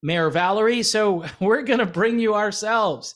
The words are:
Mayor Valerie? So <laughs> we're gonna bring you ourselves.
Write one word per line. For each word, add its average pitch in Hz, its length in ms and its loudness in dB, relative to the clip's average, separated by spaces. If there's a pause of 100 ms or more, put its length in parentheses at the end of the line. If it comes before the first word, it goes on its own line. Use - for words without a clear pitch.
Mayor 160 280 0
Valerie? 208 540 2
So 208 480 0
<laughs> - 80 -18
we're 226 240 2
gonna 247 220 0
bring 208 340 0
you 220 160 2
ourselves. 208 800 -2